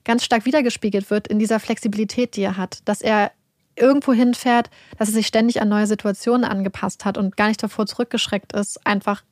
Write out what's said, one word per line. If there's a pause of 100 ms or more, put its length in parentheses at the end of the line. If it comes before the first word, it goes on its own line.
ganz
stark
widergespiegelt
wird
in
dieser
Flexibilität,
die
er
hat.
Dass
er (440)
irgendwo
hinfährt, (300)
dass
er
sich
ständig
an
neue
Situationen
angepasst
hat
und
gar
nicht
davor
zurückgeschreckt
ist,
einfach